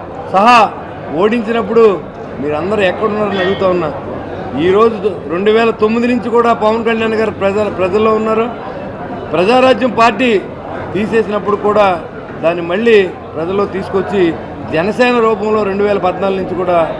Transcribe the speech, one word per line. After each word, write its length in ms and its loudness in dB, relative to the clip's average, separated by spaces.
సహా 380 6
ఓడించినప్పుడు 840 2
మీరందరూ 420 -2
ఎక్కడున్నారని 580 0
అడుగుతా 300 0
ఉన్నా. 240 0
ఈరోజు 500 2
రెండు 220 0
వేల 180 2
తొమ్మిది 380 0
నుంచి 220 0
కూడా 240 4
పవన్ 320 0
కళ్యాణ్ 280 0
గారు 180 0
ప్రజల, 380 0
ప్రజల్లో 440 0
ఉన్నారు. 360 0
ప్రజారాజ్యం 580 4
పార్టీ 520 2
తీసేసినప్పుడు 640 0
కూడా 460 2
దాన్ని 180 0
మళ్ళీ 480 4
ప్రజల్లో 300 -2
తీసుకొచ్చి 680 -2
జనసేన 460 2
రూపంలో 440 0
రెండు 200 0
వేల 140 2
పద్నాలుగు 420 0
నుంచి 160 -4
కూడా 440 2